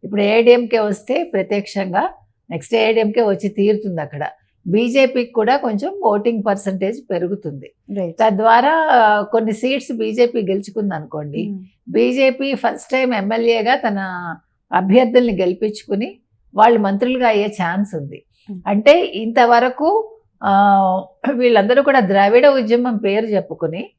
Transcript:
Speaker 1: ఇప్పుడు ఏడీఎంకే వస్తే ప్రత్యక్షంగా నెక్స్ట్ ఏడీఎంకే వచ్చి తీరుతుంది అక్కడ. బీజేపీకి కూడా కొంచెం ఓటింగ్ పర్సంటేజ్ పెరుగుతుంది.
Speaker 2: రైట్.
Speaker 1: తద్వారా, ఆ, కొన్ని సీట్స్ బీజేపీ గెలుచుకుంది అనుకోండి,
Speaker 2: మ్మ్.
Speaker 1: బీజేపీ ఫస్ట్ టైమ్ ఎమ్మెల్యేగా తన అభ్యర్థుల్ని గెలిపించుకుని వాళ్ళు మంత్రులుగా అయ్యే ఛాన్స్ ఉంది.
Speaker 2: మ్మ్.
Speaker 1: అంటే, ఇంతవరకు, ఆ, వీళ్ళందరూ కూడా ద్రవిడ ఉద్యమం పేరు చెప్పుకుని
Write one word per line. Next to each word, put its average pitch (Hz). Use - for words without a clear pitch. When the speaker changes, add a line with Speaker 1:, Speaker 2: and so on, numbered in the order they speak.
Speaker 1:
ఇప్పుడు 202
ఏడీఎంకే 233
వస్తే 214
ప్రత్యక్షంగా 202
నెక్స్ట్ 170
ఏడీఎంకే 220
వచ్చి 202
తీరుతుంది 202
అక్కడ. 143
బీజేపీకి 240
కూడా 233
కొంచెం 285
ఓటింగ్ 214
పర్సంటేజ్ 196
పెరుగుతుంది. 175
Speaker 2:
రైట్. 175
Speaker 1:
తద్వారా, 226
ఆ, 214
కొన్ని 220
సీట్స్ 262
బీజేపీ 233
గెలుచుకుంది 196
అనుకోండి, 151
Speaker 2:
మ్మ్. 190
Speaker 1:
బీజేపీ 254
ఫస్ట్ -
టైమ్ 254
ఎమ్మెల్యేగా 226
తన 220
అభ్యర్థుల్ని 226
గెలిపించుకుని 208
వాళ్ళు 220
మంత్రులుగా 240
అయ్యే 214
ఛాన్స్ 196
ఉంది. 147
Speaker 2:
మ్మ్. 185
Speaker 1:
అంటే, 285
ఇంతవరకు, 240
ఆ, 202
వీళ్ళందరూ 240
కూడా 269
ద్రవిడ 202
ఉద్యమం 240
పేరు 202
చెప్పుకుని 185